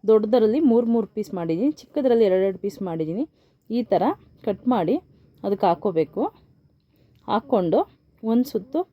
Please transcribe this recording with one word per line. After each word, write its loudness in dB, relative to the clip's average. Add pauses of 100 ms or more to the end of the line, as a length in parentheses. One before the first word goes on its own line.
ದೊಡ್ಡದರಲ್ಲಿ 2 (100)
ಮೂರು 4
ಮೂರು 0
ಪೀಸ್ -8
ಮಾಡಿದ್ದೀನಿ, -2
ಚಿಕ್ಕದರಲ್ಲಿ 0
ಎರಡೆರಡು 0
ಪೀಸ್ -8 (100)
ಮಾಡಿದ್ದೀನಿ. -4 (440)
ಈ -2 (100)
ಥರ 2 (420)
ಕಟ್ -6 (120)
ಮಾಡಿ 0 (460)
ಅದಕ್ಕೆ -2
ಹಾಕ್ಕೋಬೇಕು. -2 (1040)
ಹಾಕ್ಕೊಂಡು 0 (420)
ಒಂದು 0
ಸುತ್ತು -6 (140)